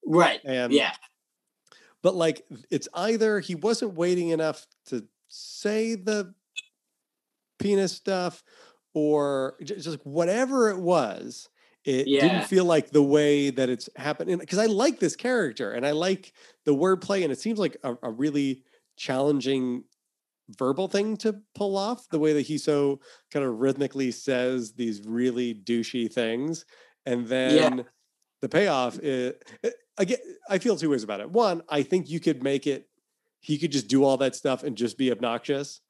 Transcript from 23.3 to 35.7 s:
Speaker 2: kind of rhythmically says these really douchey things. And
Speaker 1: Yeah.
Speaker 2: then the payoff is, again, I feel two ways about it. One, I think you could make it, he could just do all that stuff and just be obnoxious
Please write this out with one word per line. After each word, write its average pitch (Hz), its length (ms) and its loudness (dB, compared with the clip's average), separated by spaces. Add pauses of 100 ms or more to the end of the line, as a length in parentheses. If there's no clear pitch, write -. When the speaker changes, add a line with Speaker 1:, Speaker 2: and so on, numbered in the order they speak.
Speaker 2:
kind 143 140 -2
of 117 140 -4
rhythmically 135 520 0
says 127 640 -2
these 110 300 -4
really 120 500 -2
douchey 113 560 -2
things. 127 540 -4 (400)
And 120 220 -2 (180)
Speaker 1:
Yeah. 143 260 6
Speaker 2:
then 127 140 -4 (560)
the 135 80 -4
payoff 147 500 2
is, 131 360 -2 (640)
again, 190 220 0 (300)
I 196 100 2
feel 202 180 0
two 151 140 0
ways 123 120 0
about 101 180 -6
it. 120 100 -10
One, 190 380 2
I 147 140 0
think 156 260 0
you 160 100 -4
could 135 240 0
make 139 240 0
it, 135 220 -4 (520)
he 151 180 -2
could 160 120 -2
just 127 180 0
do 135 160 4
all 135 120 4
that 131 180 0
stuff 135 280 -4
and 131 140 -8
just 113 200 -2
be 127 140 0
obnoxious 120 800 -4